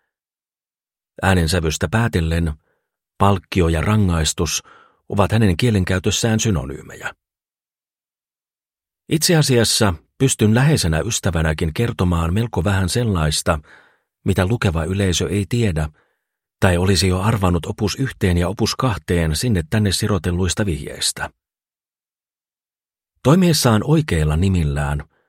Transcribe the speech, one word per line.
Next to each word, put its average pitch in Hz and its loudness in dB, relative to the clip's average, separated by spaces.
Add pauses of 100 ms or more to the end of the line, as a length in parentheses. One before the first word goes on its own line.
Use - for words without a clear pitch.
(1200)
Äänensävystä 85 0
päätellen, 85 0 (640)
palkkio 98 2
ja 82 0
rangaistus 85 0 (460)
ovat 101 0
hänen 107 2
kielenkäytössään 107 0
synonyymejä. 69 -6 (1900)
Itse 160 2
asiassa 117 2 (240)
pystyn 110 2
läheisenä 117 2
ystävänäkin 82 -2
kertomaan 87 0
melko 113 -2
vähän 95 0
sellaista, 85 0 (680)
mitä 95 2
lukeva 92 -2
yleisö 92 -2
ei 98 -2
tiedä, 92 0 (720)
tai 92 4
olisi 95 2
jo 92 0
arvannut 95 0
opus - -4
yhteen 98 -2
ja 87 0
opus 104 -4
kahteen 85 -2
sinne 110 0
tänne 107 2
sirotelluista 92 -2
vihjeistä. - -6 (1900)
Toimiessaan 156 4
oikeilla 85 2
nimillään, 73 0 (240)